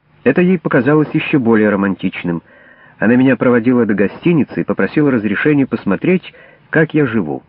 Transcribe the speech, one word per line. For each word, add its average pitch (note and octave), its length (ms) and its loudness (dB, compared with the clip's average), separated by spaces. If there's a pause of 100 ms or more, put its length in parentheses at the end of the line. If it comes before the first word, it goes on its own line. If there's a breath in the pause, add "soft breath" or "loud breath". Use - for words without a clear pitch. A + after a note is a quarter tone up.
(240)
Это D3 180 2
ей F3+ 160 2
показалось D3 560 0
еще D#3 260 -2
более A2 300 2
романтичным. G2 720 -4 (580 soft breath)
Она A2+ 160 2
меня C3 200 4
проводила B2 500 2
до G#2+ 80 -2
гостиницы G#2 680 -2
и - 20 -2
попросила B2+ 480 0
разрешения B2+ 560 0
посмотреть, A#2+ 640 -2 (380 loud breath)
как D#3 240 0
я D3+ 100 2
живу. F2+ 440 -4